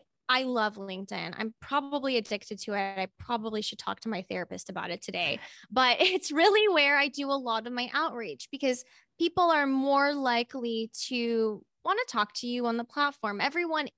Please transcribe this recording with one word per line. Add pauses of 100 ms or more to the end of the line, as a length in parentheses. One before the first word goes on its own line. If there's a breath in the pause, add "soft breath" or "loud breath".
(300)
I
love
LinkedIn.
I'm
probably
addicted
to
it.
I (120)
probably
should
talk
to
my
therapist
about
it
today, (300 loud breath)
but
<laughs>
it's
really
where
I
do
a
lot
of
my
outreach
because (340 soft breath)
people
are
more
likely (160)
to (200)
wanna
talk
to
you
on
the
platform.
Everyone (100)